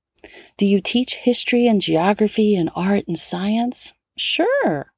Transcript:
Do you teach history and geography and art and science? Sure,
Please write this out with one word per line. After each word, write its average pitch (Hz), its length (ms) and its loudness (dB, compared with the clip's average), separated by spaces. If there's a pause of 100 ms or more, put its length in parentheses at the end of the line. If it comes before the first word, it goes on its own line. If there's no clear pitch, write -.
(580)
Do 202 80 2
you 196 160 2
teach - 340 -2
history 240 520 2
and 214 140 4
geography 208 720 2
and 170 200 -2
art 196 320 0
and 170 120 -2
science? 220 720 -2 (240)
Sure, 339 800 -2